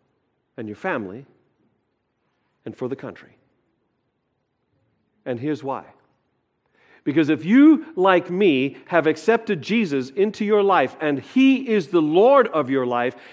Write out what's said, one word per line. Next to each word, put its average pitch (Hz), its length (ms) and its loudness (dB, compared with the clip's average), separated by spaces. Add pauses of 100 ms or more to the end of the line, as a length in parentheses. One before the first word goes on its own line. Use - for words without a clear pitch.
(580)
and 113 100 -12
your 104 80 -12
family, 127 500 -10 (1400)
and 113 100 -14
for 127 140 -8
the 131 60 -8
country. - 420 -18 (1900)
And 123 140 -8
here's 139 240 -6
why. 131 220 -10 (1200)
Because 147 240 0
if 151 160 -4
you, 285 400 6 (100)
like 180 340 2
me, 147 560 0
have 160 220 0
accepted 208 540 -2
Jesus 143 480 -4
into 202 340 -4
your 208 180 0
life 175 380 2
and 147 200 -2
he 262 480 0
is 202 200 0
the 175 140 2
Lord 202 480 4
of 143 200 -4
your 131 160 -2
life, 123 300 -4 (180)